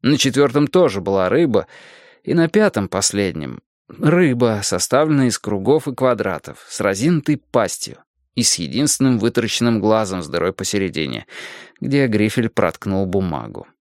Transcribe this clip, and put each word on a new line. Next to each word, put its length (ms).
На 160
четвёртом 480
тоже 340
была 280
рыба, 400
и 100
на 140
пятом, 400
последнем — 720
рыба, 760
составленная 640
из 100
кругов 480
и 80
квадратов, 760
с 120
разинутой 560
пастью 640
и 80
с 140
единственным 600
вытаращенным 600
глазом 420
с 60
дырой 240
посередине, 760
где 280
грифель 400
проткнул 580
бумагу. 600